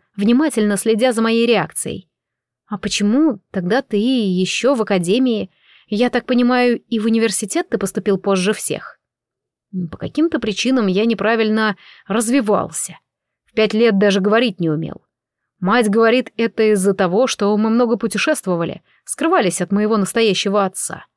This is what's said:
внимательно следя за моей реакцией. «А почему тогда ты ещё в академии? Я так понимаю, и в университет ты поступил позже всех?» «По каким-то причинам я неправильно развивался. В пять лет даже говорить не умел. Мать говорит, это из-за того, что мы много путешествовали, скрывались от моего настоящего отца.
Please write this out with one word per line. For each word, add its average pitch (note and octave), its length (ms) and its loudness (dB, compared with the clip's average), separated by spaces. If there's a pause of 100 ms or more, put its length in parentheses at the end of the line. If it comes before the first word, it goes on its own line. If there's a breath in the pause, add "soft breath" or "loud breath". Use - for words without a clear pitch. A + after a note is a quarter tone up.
(160)
внимательно G#3+ 640 2
следя A3+ 340 0
за A3+ 100 -2
моей A3+ 240 2
реакцией. - 640 -2 (580)
«А G#3 100 -8
почему G#3+ 600 0 (120)
тогда F#3+ 300 0
ты - 160 -4
ещё G#3+ 800 0
в A3+ 60 -2
академии? G3+ 680 0 (360 soft breath)
Я A3+ 220 0
так B3 160 -2
понимаю, B3 540 2
и - 200 -4
в G#3 60 -4
университет A3+ 640 -2
ты A3 80 -2
поступил G3 400 -2
позже F#3+ 360 0
всех?» - 460 -8 (920)
«По - 60 -16
каким-то D4+ 420 -2
причинам A3+ 480 -2
я F#3+ 180 0
неправильно A3 720 0 (320 loud breath)
развивался. G#3+ 920 -2 (460)
В - 80 -20
пять G#3+ 200 0
лет A3 240 4
даже G3 240 4
говорить G#3 400 0
не E3 80 0
умел. - 360 -6 (540)
Мать G#3+ 300 2
говорит, A3+ 480 2
это A3+ 340 0
из-за G3+ 220 2
того, G3 340 0
что G#3 300 -2
мы A3 120 0
много A#3 280 2
путешествовали, F#3+ 840 -4 (200)
скрывались D#4+ 580 0
от F3 100 -4
моего G#3+ 260 0
настоящего G3+ 680 0
отца. - 420 -8 (120)